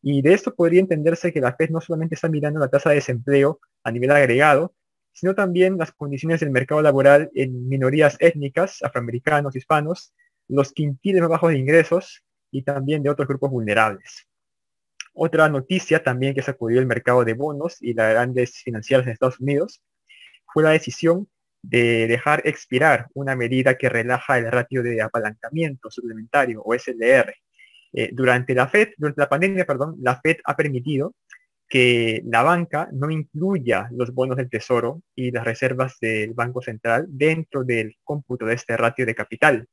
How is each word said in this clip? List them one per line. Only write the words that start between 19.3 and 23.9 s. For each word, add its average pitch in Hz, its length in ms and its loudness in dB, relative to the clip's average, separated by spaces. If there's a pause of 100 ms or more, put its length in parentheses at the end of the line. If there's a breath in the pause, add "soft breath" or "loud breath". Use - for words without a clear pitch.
Unidos 143 420 -4 (720 soft breath)
fue 156 80 2
la 156 80 4
decisión 165 580 0 (360)
de 117 420 2
dejar 131 400 0
expirar 139 680 0
una 135 200 -4
medida 127 400 2
que 127 140 -2
relaja 123 480 0